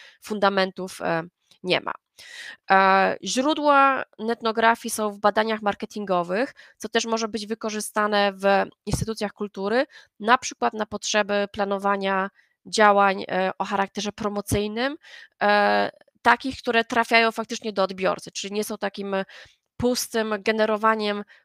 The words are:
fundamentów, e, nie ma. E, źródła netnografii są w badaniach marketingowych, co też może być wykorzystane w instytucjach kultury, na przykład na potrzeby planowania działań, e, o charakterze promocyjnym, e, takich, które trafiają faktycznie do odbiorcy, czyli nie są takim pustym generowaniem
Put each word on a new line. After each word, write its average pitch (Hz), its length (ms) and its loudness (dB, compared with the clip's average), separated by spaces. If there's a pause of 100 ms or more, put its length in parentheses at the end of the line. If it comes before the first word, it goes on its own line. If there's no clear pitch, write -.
(220)
fundamentów, 196 800 -2
e, 170 220 -2 (400)
nie 180 180 2
ma. - 120 -8 (800)
E, 190 540 4
źródła 277 800 2 (160)
netnografii 226 720 0
są 214 200 -2
w 202 80 -14
badaniach 214 440 2
marketingowych, 196 920 -2 (220)
co - 120 -12
też 226 160 0
może 226 240 -2
być 208 180 -6
wykorzystane 208 880 -2
w 196 320 2 (220)
instytucjach 214 460 -4
kultury, 208 540 -2 (340)
na 226 180 4
przykład - 360 -4
na 214 120 -4
potrzeby 202 640 -2
planowania 196 800 -2 (360)
działań, 202 640 4
e, 185 300 0
o 190 60 -4
charakterze 196 480 -4
promocyjnym, 208 840 -4 (460)
e, 208 480 2 (320)
takich, 240 360 0
które 226 260 0
trafiają 226 480 2
faktycznie 226 400 -8
do 196 100 0
odbiorcy, 185 500 -4
czyli 196 200 -10
nie 208 120 -4
są 214 140 -8
takim 196 380 -6 (600)
pustym 233 640 -2
generowaniem 214 840 0 (200)